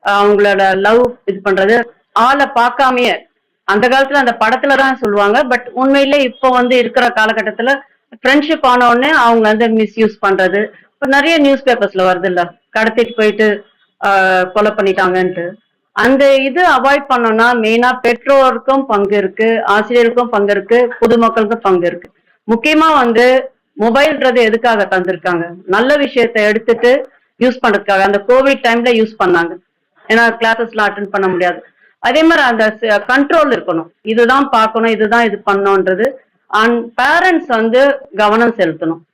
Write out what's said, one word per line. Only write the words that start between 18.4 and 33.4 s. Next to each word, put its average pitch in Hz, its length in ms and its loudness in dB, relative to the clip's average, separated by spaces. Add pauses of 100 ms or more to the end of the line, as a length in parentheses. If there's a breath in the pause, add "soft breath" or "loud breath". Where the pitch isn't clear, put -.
பங்கு 202 320 -2
இருக்கு, 214 480 -2
ஆசிரியருக்கும் 233 640 0
பங்கு 202 220 0
இருக்கு, 233 480 0
பொதுமக்களுக்கும் 226 600 0
பங்கு 180 260 0
இருக்கு. 175 220 -8 (460)
முக்கியமா 311 380 2
வந்து 247 580 2 (320)
மொபைல்ன்றது 254 560 0 (100)
எதுக்காக 226 340 0 (100)
தந்திருக்காங்க? 175 520 -4 (300)
நல்ல 247 160 0 (140)
விஷயத்தை 233 440 -2
எடுத்துட்டு 226 420 0 (520 soft breath)
யூஸ் 254 200 0
பண்றதுக்காக. 196 460 0
அந்த 202 100 0 (100)
கோவிட் 269 380 2
டைம்ல 233 320 0
யூஸ் 220 220 -2
பண்ணாங்க, 170 320 0 (580)
ஏன்னா 233 140 4 (160)
கிளாஸஸ் 226 320 -2
எல்லாம் 214 160 -2
அட்டெண்ட் 202 260 -10
பண்ண 196 180 0
முடியாது. 175 260 -2 (480 soft breath)
அதே 269 200 2
மாதிரி 320 240 2
அந்த 220 120 0 (160)
ச-, 208 220 0 (100)
கண்ட்ரோல் 285 440 2